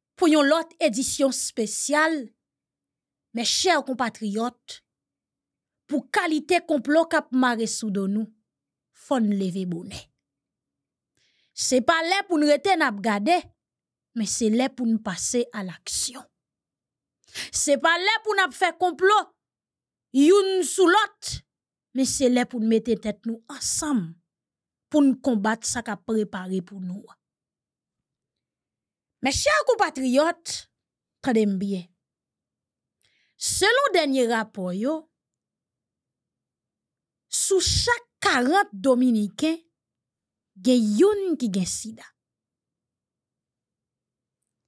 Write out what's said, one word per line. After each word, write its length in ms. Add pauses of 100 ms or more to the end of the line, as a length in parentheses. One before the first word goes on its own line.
(200)
pou 80
yon 160
lòt 300 (100)
edisyon 480
espesyal. 960 (1080)
Mes 140
chèr 380
konpatriyòt, 960 (1080)
pou 220
kalite 560
konplo 400
k 140
ap 100
mare 380
sou 240
do 160
nou, 180 (640)
fò 300
n 160
leve 320
bonè. 300 (1600)
Se 300
pa 180
lè 220
pou 140
nou 100
rete 260
n 80
ap 200
gade, 340 (800)
men 100
se 240
lè 220
pou 140
nou 160
pase 400 (100)
a 100
laksyon. 640 (1300)
Se 260
pa 220
lè 220
pou 100
nou 160
ap 60
fè 240
konplo, 360 (1000)
youn 480
sou 240
lòt, 460 (580)
men 160
se 180
lè 160
pou 160
nou 140
mete 240
tèt 320
nou 100 (140)
ansanm, 560 (800)
pou 160
nou 160
konbat 480
sa 160
k 80
ap 160
prepare 560
pou 160
nou. 240 (2250)
Mes 160
chèr 320
konpatriyòt, 840 (680)
tande 240
m 160
byen. 240 (1600)
Selon 520
dènye 380
rapò 420
yo, 220 (2250)
sou 320
chak 460 (180)
karant 480
Dominiken, 840 (960)
gen 300 (100)
youn 440
ki 120
gen 160
sida. 380 (2500)